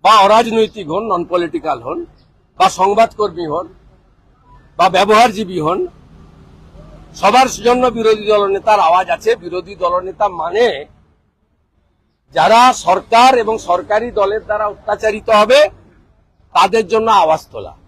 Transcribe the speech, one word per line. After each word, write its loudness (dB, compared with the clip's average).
বা 4
অরাজনৈতিক 0
হন, -4
নন -4
পলিটিক্যাল -6
হন, -10
বা 2
সংবাদকর্মী -2
হন, -6
বা 2
ব্যবহারজীবী 2
হন, -4
সবার 2
জন্য 0
বিরোধী -2
দলনেতার 0
আওয়াজ 2
আছে। -2
বিরোধী -12
দলনেতা -4
মানে -4
যারা 4
সরকার 2
এবং -4
সরকারি -4
দলের -4
দ্বারা -4
অত্যাচারিত -6
হবে, 4
তাদের 0
জন্য -2
আওয়াজ 0
তোলা। -16